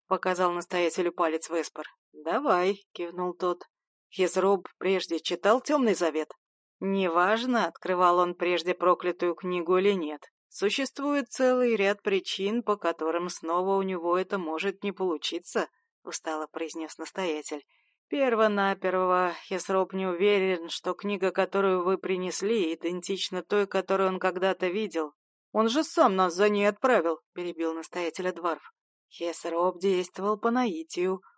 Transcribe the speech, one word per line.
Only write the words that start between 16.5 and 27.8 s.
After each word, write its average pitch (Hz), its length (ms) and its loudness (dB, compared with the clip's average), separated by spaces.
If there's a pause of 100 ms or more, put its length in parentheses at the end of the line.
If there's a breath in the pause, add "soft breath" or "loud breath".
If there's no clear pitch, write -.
настоятель. 151 680 -6 (420)
"Первонаперво 196 1300 2 (140)
Хесроп 190 460 -2
не 190 120 -2
уверен, 190 640 2
что - 240 -6
книга, 190 380 -2
которую 190 520 0
вы 185 140 2
принесли, 185 760 -2
идентична 180 680 -4
той, 208 260 0
которую 190 420 0
он 185 100 -4
когда-то 185 480 0
видел". 175 460 -4 (380)
"Он 220 180 2
же 285 140 0
сам 269 320 4
нас 185 180 4
за 202 160 4
ней 202 160 2
отправил", — 202 540 2 (140)
перебил 165 400 -4
настоятеля 170 580 -4